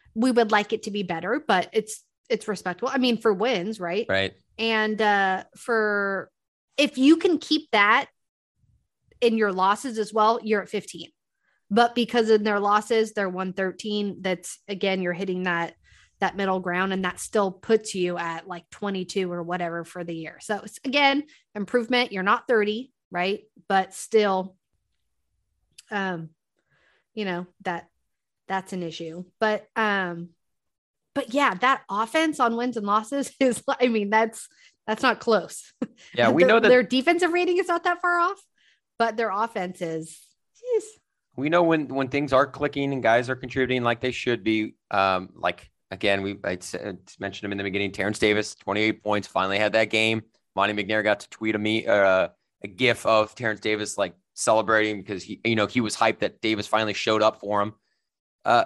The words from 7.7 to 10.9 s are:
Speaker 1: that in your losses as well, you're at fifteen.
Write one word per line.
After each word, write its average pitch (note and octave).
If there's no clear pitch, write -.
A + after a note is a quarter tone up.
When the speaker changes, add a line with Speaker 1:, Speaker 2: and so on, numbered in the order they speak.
Speaker 1:
that A3
in A#3
your G#3
losses G3+
as G#3
well, A3
you're G#3
at F3+
fifteen. F#3